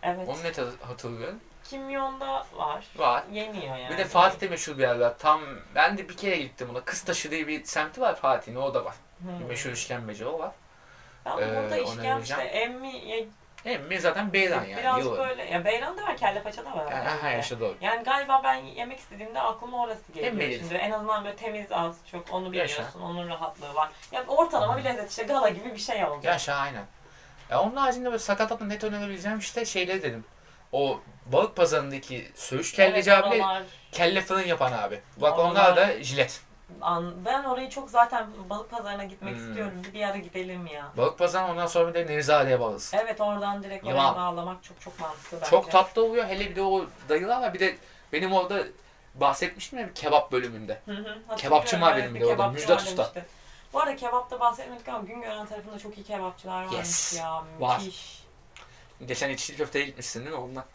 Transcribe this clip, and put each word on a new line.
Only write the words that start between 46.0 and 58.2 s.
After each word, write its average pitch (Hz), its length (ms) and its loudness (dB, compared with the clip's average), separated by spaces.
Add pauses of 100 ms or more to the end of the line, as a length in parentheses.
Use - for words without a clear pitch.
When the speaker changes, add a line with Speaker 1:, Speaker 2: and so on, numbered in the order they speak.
Speaker 2:
oluyor. 226 220 2
Hele 196 240 -2
bir 170 60 -8
de 190 60 0
o 190 240 2 (220)
dayılar 190 340 2
var. 214 120 0
Bir 180 60 -2
de 190 160 4 (360)
benim 185 200 0
orada 185 300 2 (520)
bahsetmiştim 143 640 0
ya 214 100 -6
bir 165 60 -16
kebap 147 380 4
bölümünde. 113 400 -2 (120)
Speaker 1:
Hı 214 80 -14
hı, 202 40 -8
hatırlıyorum. 214 400 -10
Speaker 2:
Kebapçım 156 440 4
var 165 120 8
Speaker 1:
Evet, 156 100 2
Speaker 2:
benim 120 120 -6
Speaker 1:
bir 113 60 -4
Speaker 2:
de 117 60 2
orada, 117 100 6
Speaker 1:
kebapçı 113 240 2
Speaker 2:
Müjdat 170 160 8
Speaker 1:
var 170 100 0
Speaker 2:
Usta. 185 160 -4
Speaker 1:
demiştin. - 200 -4 (500)
Bu 277 80 2
arada 277 160 2
kebapta 247 440 -2
bahsetmedik 240 480 0
ama 226 100 -6
Güngören 214 480 -8
tarafında 208 320 -12
çok 208 200 -14
iyi 196 60 -16
kebapçılar 185 580 -6
varmış 185 140 -6
Speaker 2:
Yes. 175 420 -2
Speaker 1:
ya. 160 240 -4 (160)
Speaker 2:
Var. 127 200 2
Speaker 1:
Müthiş. - 400 -12 (880)